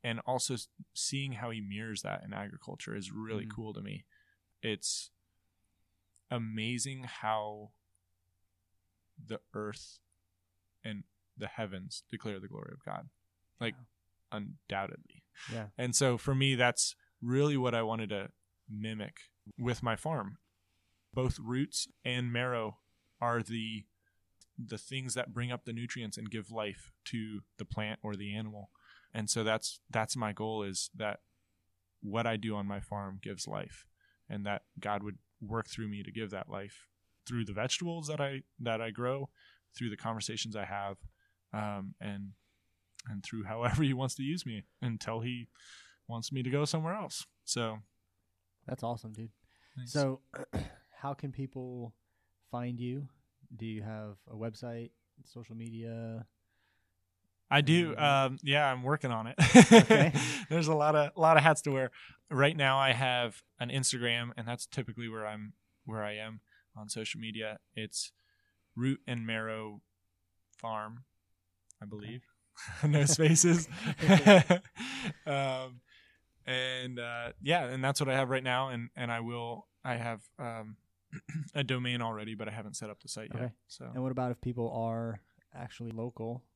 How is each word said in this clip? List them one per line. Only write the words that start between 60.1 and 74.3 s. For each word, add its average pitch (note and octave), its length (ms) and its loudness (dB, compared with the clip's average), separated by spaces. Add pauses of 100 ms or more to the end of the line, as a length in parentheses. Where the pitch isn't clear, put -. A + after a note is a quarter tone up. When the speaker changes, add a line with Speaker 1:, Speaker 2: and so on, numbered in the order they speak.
Speaker 1:
There's D#3+ 180 4
a D#3+ 60 4
lot D3+ 220 6
of, D3 200 4
a F3 40 -2
lot D#3+ 160 10
of C#3+ 80 10
hats D#3+ 180 8
to C#3+ 80 0
wear. C3 200 2 (400)
Right D3 260 6
now C3+ 220 4
I C3+ 140 6
have B2 500 2 (180)
an B2 100 -2
Instagram, A#2+ 680 0
and A2+ 120 -8
that's A#2+ 180 -6
typically A#2 420 -6
where A2 180 -6
I'm, G#2+ 260 -10 (320)
where A2 180 -4
I G#2 140 -4
am, A2 240 -10 (360)
on G#2+ 120 -14
social A2 320 -6
media. A2 380 -6 (160)
It's - 380 -6 (640)
Root C3 320 0
and A#2 200 -6
Marrow A2 540 -6 (800)
Farm, A2+ 460 -8 (800)
I G#2+ 40 -12
believe. G#2+ 360 -12 (600)
Speaker 2:
Okay. D3 40 6
Speaker 1:
<laughs> - 0 -
No D3 160 8
spaces. D#3+ 640 8 (400)
Speaker 2:
<laughs> - 0 -
Speaker 1:
<laughs> G3+ 1160 8